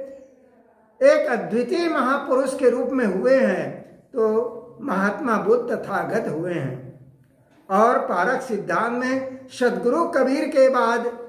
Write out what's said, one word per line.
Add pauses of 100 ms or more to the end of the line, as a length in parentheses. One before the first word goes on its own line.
(1040)
एक
अद्वितीय
महापुरुष
के
रूप
में
हुए
हैं, (320)
तो
महात्मा
बुद्ध
तथागत
हुए
हैं। (720)
और
पारक
सिद्धांत
में
सदगुरु
कबीर
के
बाद (100)